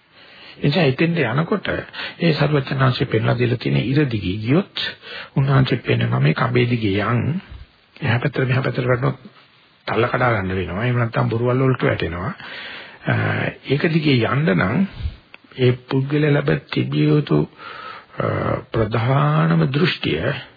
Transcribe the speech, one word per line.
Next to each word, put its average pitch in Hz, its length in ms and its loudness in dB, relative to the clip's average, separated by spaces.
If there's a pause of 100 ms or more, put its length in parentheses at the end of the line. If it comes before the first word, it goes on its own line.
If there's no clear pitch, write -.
(540)
එනිසා 151 300 2
එතෙන්ට 165 360 2
යනකොට 147 480 -2 (480)
ඒ 170 160 2
සර්වඥාන්සේ 139 760 2
පෙන්ලා 120 320 0
දීලා 120 200 0
තියෙන 139 200 0
ඉර 135 280 2
දිගේ 101 320 -4
ගියොත් 131 460 0 (480)
උන්වහන්සේ 135 460 2
පෙන්වනවා 120 420 0
මේ 151 140 4
කඹේ 123 320 2
දිගේ 110 360 0
යන් 120 380 0 (560)
එහා 123 220 0
පැත්තට 131 240 -2
මෙහා 127 200 0
පැත්තට 127 260 -2
වැටුණොත් 127 300 0 (680)
තල්ල 110 200 0
කඩා 127 260 0
ගන්න 95 240 -2
වෙනවා. 92 280 -4
එහෙම 123 140 0
නැත්නම් 120 300 0
බොරුවල් 123 320 0
වලට 131 220 2
වැටෙනවා. 90 500 -2 (720)
අ, - 120 0 (500)
ඒක 143 240 0
දිගේ 151 360 2
යන්න 147 260 0
නම් 180 360 2 (680)
ඒ 123 180 4 (120)
පුද්ගලයා 143 480 0
ලැබ 147 180 2 (160)
තිබිය 135 400 0
යුතු, 76 320 2 (760)
අ, - 120 -4 (420)
ප්‍රධානම 147 1000 2
දෘෂ්ටිය 147 540 -2 (340)